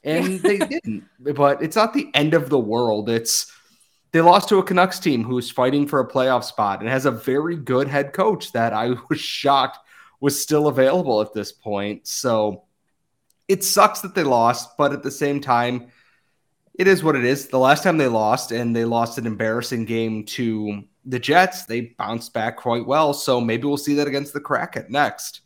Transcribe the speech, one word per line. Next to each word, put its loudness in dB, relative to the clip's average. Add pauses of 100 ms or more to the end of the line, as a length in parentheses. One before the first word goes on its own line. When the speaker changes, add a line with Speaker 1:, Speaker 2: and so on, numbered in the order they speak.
Speaker 1:
and -2
Speaker 2:
Yeah. -4
<laughs> -12
Speaker 1:
they 2
didn't. -4 (160)
But 2
it's -4
not 2
the -4
end 4
of 2
the 2
world. 0
It's, -2 (600)
they 4
lost 6
to 4
a 2
Canucks 2
team 0
who's -4
fighting 2
for 0
a -2
playoff 0
spot -2
and -6
has 0
a 4
very -2
good -2
head -2
coach -2
that 0
I -2 (100)
<laughs> -20
was -4
shocked 0 (420)
was 0
still 2
available 2
at -2
this -8
point. -8
So -2 (840)
it 0
sucks 2
that -12
they 0
lost, 2
but 2
at -8
the -6
same -2
time, 0 (840)
it 2
is 4
what 2
it 0
is. 0
The 0
last 6
time 2
they 2
lost, 0
and -2
they 0
lost -2
an -6
embarrassing -4
game -4
to -4 (220)
the -6
Jets, 2
they -8
bounced -8
back -4
quite -4
well. 2
So 0
maybe -2
we'll 0
see -2
that 0
against -6
the -8
Kraken -4
next. -4